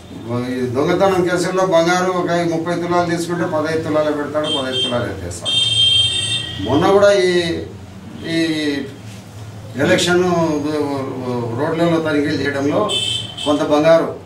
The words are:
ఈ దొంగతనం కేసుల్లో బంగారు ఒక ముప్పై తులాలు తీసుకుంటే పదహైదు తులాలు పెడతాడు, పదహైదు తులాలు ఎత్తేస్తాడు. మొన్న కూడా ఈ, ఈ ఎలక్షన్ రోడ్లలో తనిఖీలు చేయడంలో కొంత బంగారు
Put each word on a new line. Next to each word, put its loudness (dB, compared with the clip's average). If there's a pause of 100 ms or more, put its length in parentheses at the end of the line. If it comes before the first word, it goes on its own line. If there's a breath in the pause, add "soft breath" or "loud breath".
(500)
ఈ -4
దొంగతనం 2
కేసుల్లో 0
బంగారు 2
ఒక 0
ముప్పై 0
తులాలు 0
తీసుకుంటే -2
పదహైదు -2
తులాలు 0
పెడతాడు, -2
పదహైదు -2
తులాలు -2
ఎత్తేస్తాడు. -6 (1120)
మొన్న 2
కూడా 6
ఈ, 2 (680)
ఈ -2 (1400)
ఎలక్షన్ 4 (1400)
రోడ్లలో 2
తనిఖీలు 0
చేయడంలో 0 (560)
కొంత 2
బంగారు 4 (100)